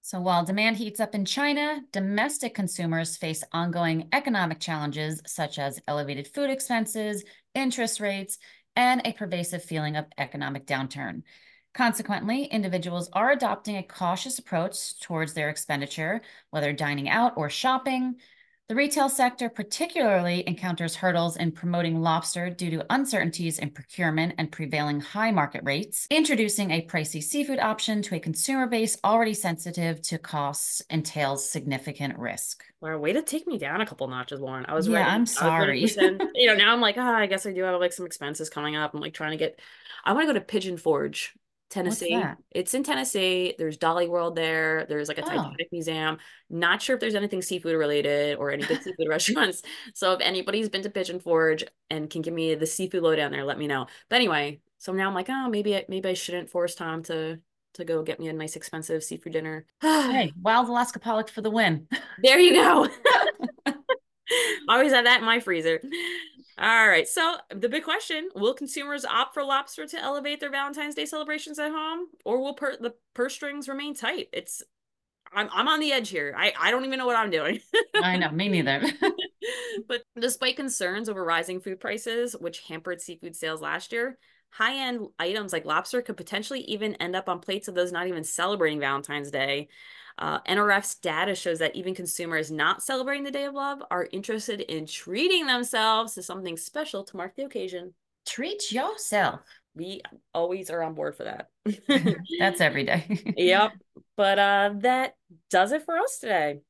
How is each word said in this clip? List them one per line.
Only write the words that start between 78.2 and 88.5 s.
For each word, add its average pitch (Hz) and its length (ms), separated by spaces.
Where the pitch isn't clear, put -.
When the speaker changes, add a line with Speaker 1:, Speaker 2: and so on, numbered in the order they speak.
Speaker 1:
me 180 180
neither. 143 380
<laughs> 294 40
Speaker 2:
But 240 160
despite 262 380
concerns 220 520
over 190 140
rising 170 380
food 190 180
prices, 226 600
which 170 280
hampered 170 340
seafood 165 340
sales 160 260
last 151 300
year, 240 260
high-end 247 560
items 190 360
like 160 120
lobster 175 360
could 226 160
potentially 214 440
even 214 340
end 180 200
up 190 140
on 175 100
plates 202 280
of 190 60
those 180 180
not 175 160
even 170 160
celebrating 170 560